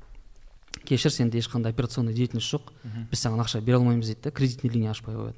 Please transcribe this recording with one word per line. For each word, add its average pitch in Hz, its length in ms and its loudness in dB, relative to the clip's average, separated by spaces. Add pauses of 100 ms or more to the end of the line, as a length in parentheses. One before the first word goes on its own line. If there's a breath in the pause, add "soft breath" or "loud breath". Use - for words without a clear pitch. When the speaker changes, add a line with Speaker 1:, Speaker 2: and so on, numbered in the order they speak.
(840)
Speaker 1:
«Кешір, 139 280 2
сенде 117 260 2
ешқандай 113 340 -2
операционный 117 400 -2
деятельность 120 400 0
жоқ, - 200 -4 (120)
Speaker 2:
Мгм. 113 260 -8
Speaker 1:
біз - 160 0
саған 113 140 2
ақша 110 220 -2
бере 123 160 4
алмаймыз», — 120 300 4
дейді 110 140 -6
да, 151 100 -6
кредитный 127 380 0
линия 113 200 2
ашпай 110 240 -8
қояды. 110 240 -6